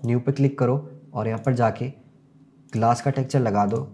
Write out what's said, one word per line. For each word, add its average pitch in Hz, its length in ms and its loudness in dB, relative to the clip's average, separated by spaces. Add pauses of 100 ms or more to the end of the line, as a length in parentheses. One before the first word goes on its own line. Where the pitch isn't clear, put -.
न्यू 120 140 2
पे 139 120 -2
क्लिक 139 260 2
करो 127 180 2 (380)
और 113 140 -4
यहाँ 110 120 -4
पर 131 140 0
जाके 120 340 0 (840)
ग्लास 117 300 2
का 139 80 0
टेक्सचर 131 300 0
लगा 104 260 2
दो। 107 100 -2 (180)